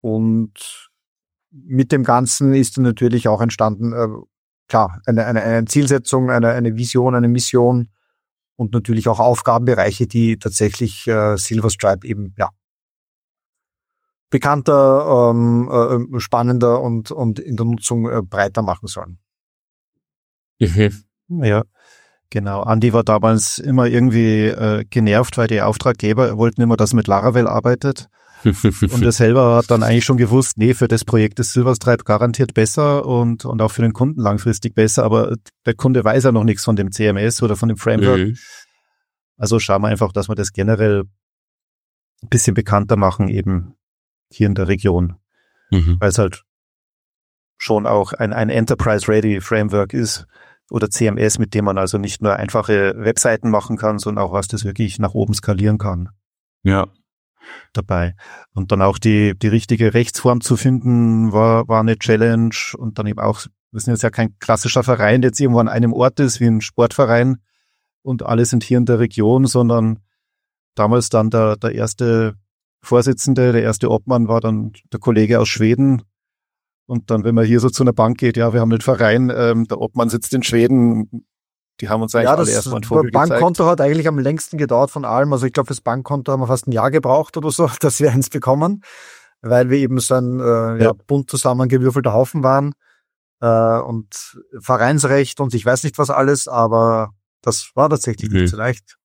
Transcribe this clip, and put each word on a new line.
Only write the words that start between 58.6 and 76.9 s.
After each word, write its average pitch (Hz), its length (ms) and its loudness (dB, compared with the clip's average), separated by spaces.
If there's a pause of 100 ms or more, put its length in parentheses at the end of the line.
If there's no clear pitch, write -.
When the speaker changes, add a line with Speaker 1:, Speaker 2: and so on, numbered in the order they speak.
Speaker 3:
dann 98 80 2
auch 98 160 2
die, 104 420 2
die 110 100 0
richtige 110 440 2
Rechtsform 120 480 0
zu 117 160 0
finden, 117 760 2
war, 113 380 2
war 113 120 2
eine 110 180 0
Challenge. 113 580 2 (220)
Und 110 200 -10
dann 107 80 -6
eben 110 140 -6
auch, 107 240 -6 (260)
wir 110 100 -10
sind 120 120 -2
jetzt 110 100 -2
ja 117 60 0
kein 110 300 -4
klassischer 117 440 -2
Verein, 113 380 2
der 127 80 2
jetzt - 120 -2
irgendwo 120 200 2
an 113 80 2
einem 113 240 0
Ort 123 280 0
ist, 120 200 0
wie 120 60 2
ein 110 160 2
Sportverein. 120 800 0 (580)
Und 127 220 -6
alle 117 240 0
sind 117 180 0
hier 123 140 0
in 120 80 2
der 120 120 2
Region, 117 480 2
sondern 117 520 0 (760)
damals 113 360 2
dann 110 180 2
der, 110 280 0
der 113 180 -6
erste 113 640 -2 (440)
Vorsitzende, 123 720 2
der 117 100 2
erste 110 280 -2
Obmann 117 360 0
war 113 140 0
dann 110 320 -4 (180)
der 113 100 -10
Kollege 110 380 2
aus 113 100 2
Schweden. 120 520 2 (840)
Und 120 240 -8